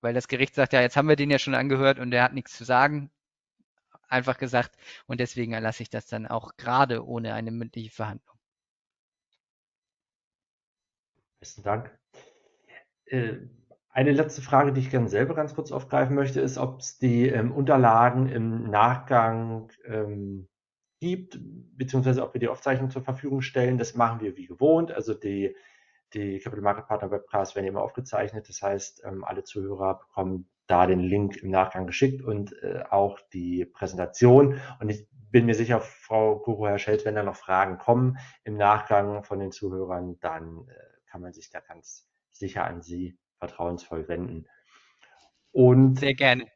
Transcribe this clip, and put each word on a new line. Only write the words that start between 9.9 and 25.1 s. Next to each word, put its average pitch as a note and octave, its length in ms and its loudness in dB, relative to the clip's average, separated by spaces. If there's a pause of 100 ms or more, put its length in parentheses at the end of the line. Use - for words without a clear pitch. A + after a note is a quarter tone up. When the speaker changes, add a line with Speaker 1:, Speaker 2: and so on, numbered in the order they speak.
Speaker 2:
Besten - 220 -20
Dank. - 360 -6 (1040)
Äh, A#2 300 -4 (560)
eine C#3 220 2
letzte D3+ 280 0
Frage, C#3 320 2
die C3 80 0
ich B2+ 100 -4
gerne A#2 200 0
selber G#2+ 240 0
ganz D3+ 200 -4
kurz D#3 160 -8
aufgreifen C3+ 440 0
möchte, C#3 260 0
ist, C3+ 160 -2
ob's - 400 -8
die, B2 320 4
ähm, A#2 240 0
Unterlagen B2+ 800 4
im A2+ 400 -4
Nachgang, A2+ 1000 2 (140)
ähm, G2+ 640 -8 (560)
gibt, F3+ 380 -6
beziehungsweise B2+ 840 -2
ob - 120 -10
wir A#2+ 60 -4
die A#2 80 0
Aufzeichnung C3 420 -2
zur C3 100 -8
Verfügung C3+ 400 -6
stellen. B2+ 380 0
Das A#2 160 -4
machen A2+ 260 0
wir G#2 160 -6
wie - 100 -14
gewohnt. D#3+ 460 2
Also A2 220 -6